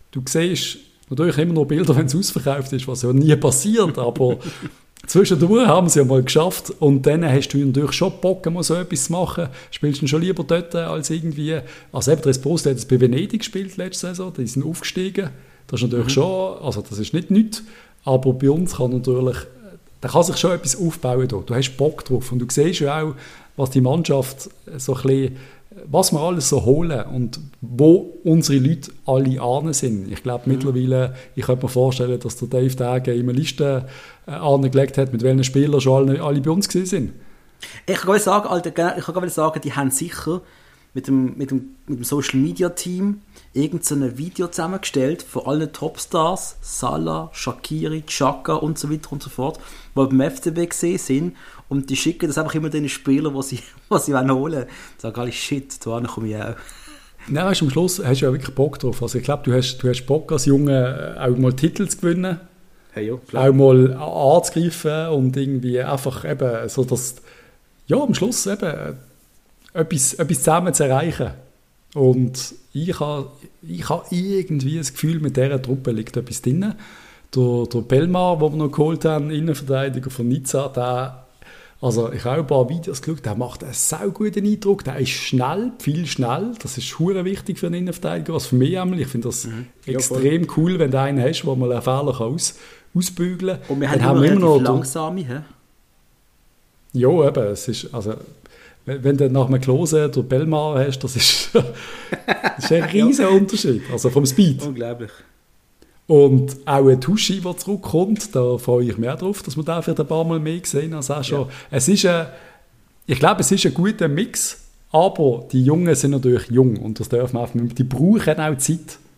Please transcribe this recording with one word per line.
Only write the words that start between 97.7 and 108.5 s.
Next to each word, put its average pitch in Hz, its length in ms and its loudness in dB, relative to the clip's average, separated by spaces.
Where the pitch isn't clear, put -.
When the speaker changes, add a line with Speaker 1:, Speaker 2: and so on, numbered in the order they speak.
Speaker 1:
also, 110 200 -6
wenn, 135 200 -8
wenn 139 120 4
du 135 140 4
nach 127 160 4
einem 131 140 2
Klose 151 480 2
der 131 140 -2
Belmar 151 640 0
hast, 135 160 -2
das 131 160 -6
ist, - 340 0
<laughs> - 40 -2
das - 1080 -2
ist - 80 0
ein 165 80 6
Speaker 2:
<laughs> 156 140 -2
Ja. 220 100 6
Speaker 1:
riesen 262 220 4
Unterschied, 190 560 4
also 123 180 0
vom 143 160 4
Speed. 135 400 4
Speaker 2:
Unglaublich. 117 440 -8
Speaker 1:
Und 135 500 8
auch 139 220 6
ein 131 120 8
Tuschi, 196 400 0
der 180 160 -6
zurückkommt, 196 800 -2
da 123 240 2